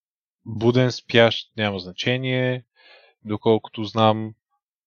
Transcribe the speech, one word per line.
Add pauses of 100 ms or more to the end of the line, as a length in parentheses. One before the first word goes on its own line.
(460)
буден,
спящ,
няма
значение, (600)
доколкото
знам, (540)